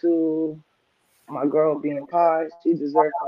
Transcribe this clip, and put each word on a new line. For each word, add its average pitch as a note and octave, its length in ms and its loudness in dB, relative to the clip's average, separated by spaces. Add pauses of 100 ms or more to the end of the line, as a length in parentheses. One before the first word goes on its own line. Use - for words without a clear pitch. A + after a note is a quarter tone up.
to D#3+ 600 0 (680)
my C#3+ 160 -4
girl, D3+ 340 0
Bean C#3+ 280 -6
Pie. E3 400 2 (160)
She E3+ 100 2
deserves D3+ 480 0
her - 60 -6